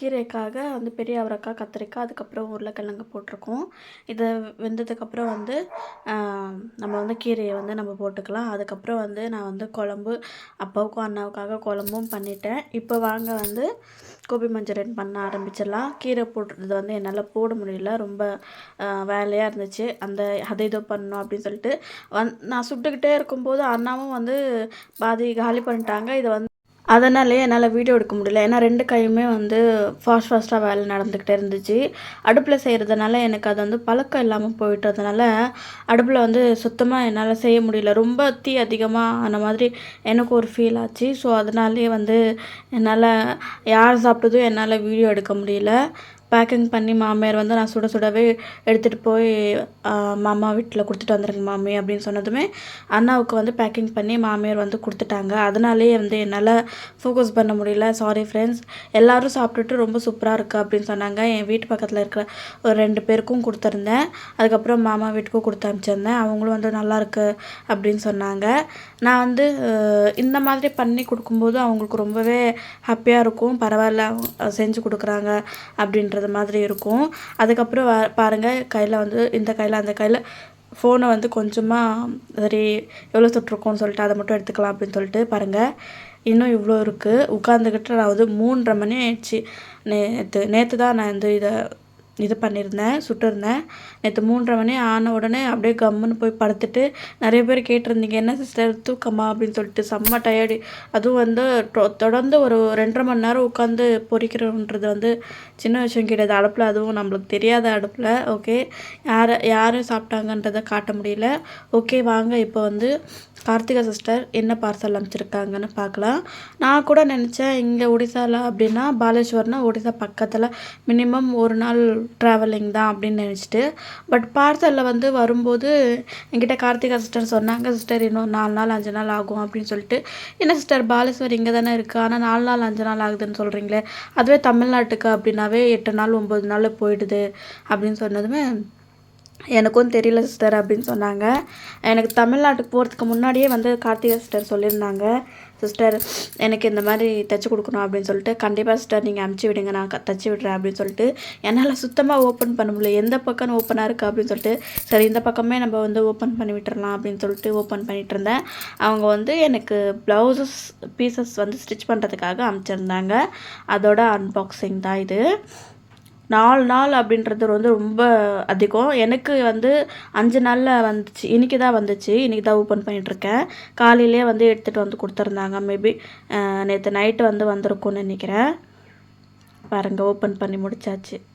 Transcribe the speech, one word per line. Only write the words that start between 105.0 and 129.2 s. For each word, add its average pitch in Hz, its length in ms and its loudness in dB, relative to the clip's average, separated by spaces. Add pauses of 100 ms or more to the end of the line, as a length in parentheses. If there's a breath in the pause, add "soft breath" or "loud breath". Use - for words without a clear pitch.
சின்ன 233 240 0
விஷயம் 233 280 0
கிடையாது. 214 260 2
அடுப்பில், 208 300 2
அதுவும் 214 320 0
நம்மளுக்கு 196 300 -4
தெரியாத 226 460 2
அடுப்பில். 208 340 -4
ஓகே, 233 600 -2 (360 loud breath)
யாரை, 226 380 4
யார் 226 320 2
சாப்பிட்டாங்கன்றதை 220 880 -4
காட்ட 208 300 -4
முடியல. 208 480 -2 (320 loud breath)
ஓகே, 240 300 2
வாங்க 226 360 0
இப்போ 220 220 -2
வந்து 214 400 0 (460 loud breath)
கார்த்திகா 226 360 0
சிஸ்டர் 226 480 -2
என்ன 226 300 0
பார்சல் 208 400 -2
அனுப்பிச்சிருக்காங்கன்னு 202 720 -6
பார்க்கலாம். 208 520 -2 (320 loud breath)
நான் 285 260 4
கூட 302 200 4
நினச்சேன் 262 480 -2
இங்கே 240 320 0
ஒடிசால 240 640 0
அப்படின்னா, 220 360 0 (160)
பாலேஸ்வர்னா 233 640 2
ஒடிசா 226 380 0
பக்கத்துல, 220 500 -2 (360 loud breath)
மினிமம் 247 460 2
ஒரு 226 220 2
நாள் 226 480 2 (220)
டிராவலிங் 220 460 2
தான் 214 260 0
அப்படின்னு 214 260 -2
நினச்சிட்டு, 208 500 -2 (380 loud breath)
but 240 120 4 (120)
பார்சல்ல 294 480 4
வந்து 247 300 2
வரும்போது 240 920 2 (280 loud breath)
என்கிட்ட 233 240 2
கார்த்திகா 247 400 0
சிஸ்டர் 226 480 -2
சொன்னாங்க, 233 260 -2
"சிஸ்டர் 226 320 -2
இன்னும் 220 260 0
நாலு 214 240 0
நாள் 220 160 0
அஞ்சு 214 240 -2
நாள் 214 160 -4
ஆகும்" 208 380 -4